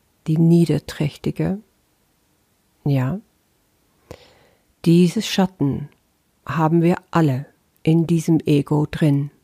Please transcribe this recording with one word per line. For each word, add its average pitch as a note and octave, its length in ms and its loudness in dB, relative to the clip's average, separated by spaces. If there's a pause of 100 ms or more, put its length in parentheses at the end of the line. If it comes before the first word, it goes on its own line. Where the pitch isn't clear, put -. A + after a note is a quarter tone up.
(260)
die D#3 120 0
niederträchtige, E3 1200 0 (1200)
ja, C#3 360 -2 (1600)
diese F3 380 2
Schatten C#3+ 680 -4 (580)
haben D#3+ 360 0
wir F3 140 2 (140)
alle C#3+ 360 -2 (360)
in D#3+ 240 2
diesem E3 400 0
Ego D3 440 0
drin. C#3+ 400 0 (140)